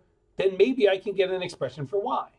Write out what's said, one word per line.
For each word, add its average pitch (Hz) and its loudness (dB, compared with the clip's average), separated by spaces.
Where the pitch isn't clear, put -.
then 185 0
maybe 240 4
I 190 2
can 196 -8
get 185 0
an 185 -2
expression 147 -8
for 196 -2
Y, 247 -4